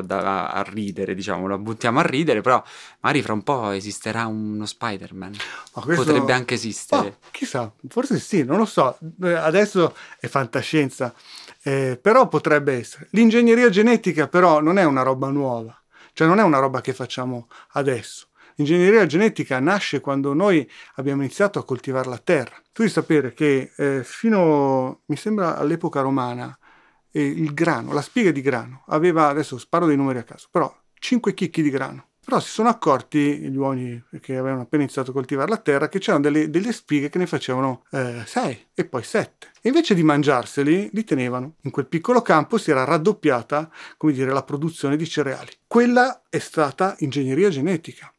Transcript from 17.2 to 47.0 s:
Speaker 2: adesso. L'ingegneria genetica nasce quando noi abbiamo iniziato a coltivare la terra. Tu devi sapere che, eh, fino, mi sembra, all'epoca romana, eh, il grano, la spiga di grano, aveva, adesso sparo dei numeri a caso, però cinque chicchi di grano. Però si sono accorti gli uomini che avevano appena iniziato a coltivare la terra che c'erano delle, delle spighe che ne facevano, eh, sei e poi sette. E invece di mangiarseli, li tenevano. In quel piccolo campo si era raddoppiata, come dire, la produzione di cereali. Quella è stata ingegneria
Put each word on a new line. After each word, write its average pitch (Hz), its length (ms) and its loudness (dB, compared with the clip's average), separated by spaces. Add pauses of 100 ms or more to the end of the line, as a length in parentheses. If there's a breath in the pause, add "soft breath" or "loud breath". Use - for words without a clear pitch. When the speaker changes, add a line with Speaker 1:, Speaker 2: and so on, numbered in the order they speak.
Speaker 2:
adesso. 135 560 -4 (320 soft breath)
L'ingegneria 180 480 4
genetica 151 520 0
nasce 165 400 0
quando 139 340 -2
noi 165 340 2 (280 loud breath)
abbiamo 139 260 -4
iniziato 196 360 -2
a 127 80 -4
coltivare 127 440 -4
la 123 80 -8
terra. 139 380 0 (160)
Tu - 120 -2
devi 208 60 2
sapere 151 440 0
che, 139 420 0
eh, 139 280 -2
fino, 143 1040 2
mi 147 100 -4
sembra, 190 420 -2
all'epoca 151 440 -2
romana, 127 560 -4 (540 soft breath)
eh, 151 120 -2
il 147 300 -2
grano, 143 400 -2
la 147 80 -2
spiga 196 300 0
di 139 100 -6
grano, 123 460 -4
aveva, 156 400 2
adesso 143 320 -4
sparo 170 260 -2
dei 151 100 4
numeri 135 220 -2
a 113 60 -10
caso, - 260 -20
però 156 260 -2 (200)
cinque 233 400 -2
chicchi 165 260 -2
di 147 80 2
grano. 135 360 -4 (220)
Però 233 140 0
si - 80 -12
sono 220 180 0
accorti 147 720 0
gli 147 180 -8
uomini 127 480 -4 (160)
che - 160 -10
avevano 131 280 -4
appena 147 200 0
iniziato 135 280 -4
a - 20 -14
coltivare 135 360 -2
la 214 80 0
terra 147 300 0
che 190 120 -6
c'erano 170 240 2
delle, 151 260 2
delle 196 240 -2
spighe 147 360 -2
che 180 100 -4
ne 180 60 0
facevano, 131 640 -4
eh, 123 340 -6
sei 165 480 -6
e 175 100 -4
poi 165 200 -6
sette. - 480 -6 (100)
E 220 80 0
invece 302 260 4
di 170 80 4
mangiarseli, 147 880 2
li 220 120 -4
tenevano. 127 580 -4
In 135 100 -8
quel - 160 -4
piccolo 226 340 0
campo 165 360 2
si - 120 -2
era 135 140 2
raddoppiata, 151 840 0 (280 loud breath)
come 151 160 2
dire, 131 180 -2
la 135 120 0
produzione 147 540 -4
di 160 100 -6
cereali. 135 420 -4 (160)
Quella 247 640 2
è 156 100 -4
stata 165 600 -2
ingegneria 139 500 0